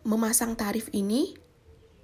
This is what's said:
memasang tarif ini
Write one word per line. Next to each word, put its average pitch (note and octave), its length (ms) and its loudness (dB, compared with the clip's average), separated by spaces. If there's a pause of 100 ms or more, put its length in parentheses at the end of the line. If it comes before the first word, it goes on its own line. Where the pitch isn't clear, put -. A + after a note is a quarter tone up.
memasang A3+ 520 2
tarif G#3+ 360 -4
ini G#3+ 440 0 (680)